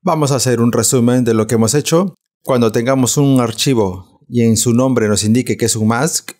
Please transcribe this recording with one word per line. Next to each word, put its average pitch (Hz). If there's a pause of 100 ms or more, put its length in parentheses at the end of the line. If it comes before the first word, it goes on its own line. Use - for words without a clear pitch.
Vamos 151
a -
hacer 120
un 117
resumen 123
de 113
lo 110
que 120
hemos 110
hecho. 165 (280)
Cuando 117
tengamos 123
un 139
archivo 110
y 120
en 113
su 120
nombre 120
nos 104
indique 117
que 117
es 113
un 110
mask 123